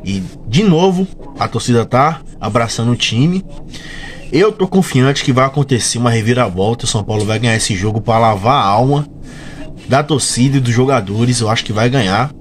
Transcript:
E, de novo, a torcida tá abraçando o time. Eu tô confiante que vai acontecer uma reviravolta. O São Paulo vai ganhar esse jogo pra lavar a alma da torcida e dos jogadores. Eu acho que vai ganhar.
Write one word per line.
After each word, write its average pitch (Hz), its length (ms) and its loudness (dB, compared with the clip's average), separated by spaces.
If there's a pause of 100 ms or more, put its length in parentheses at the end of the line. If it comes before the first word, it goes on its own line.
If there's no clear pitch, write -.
E, 98 180 -4 (240)
de 131 160 2
novo, 185 460 4 (300)
a 107 100 -2
torcida 117 380 0
tá 147 340 2 (180)
abraçando 117 540 -2
o 117 40 2
time. 160 460 0 (880)
Eu 208 220 4
tô 185 160 0
confiante 139 560 2
que 135 80 2
vai 127 140 4
acontecer 135 500 0
uma 120 140 2
reviravolta. 113 760 0
O - 40 -4
São 110 140 -2
Paulo 107 220 -2
vai 110 140 -2
ganhar 113 180 2
esse 107 180 -2
jogo 104 280 -2
pra 113 160 2
lavar 113 440 2
a 98 40 0
alma 135 420 2 (800)
da 139 140 4
torcida 139 560 2
e - 20 4
dos 120 140 0
jogadores. 117 680 2
Eu 107 80 0
acho 113 160 0
que 107 80 -6
vai 107 160 0
ganhar. 123 420 0 (100)